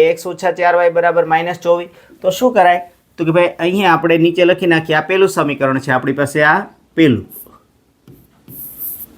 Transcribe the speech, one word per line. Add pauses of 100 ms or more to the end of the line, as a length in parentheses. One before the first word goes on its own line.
(120)
એક્સ (100)
ઓછા
ચાર
વાય
બરાબર
માઇનસ
ચોવીસ. (320)
તો
શું
કરાય? (320)
તો
કે
ભાઈ (140)
અહીંયા
આપણે
નીચે
લખી
નાખીએ,
આ
પહેલું
સમીકરણ
છે
આપણી
પાસે, (140)
આ (380)
પહેલું, (1900)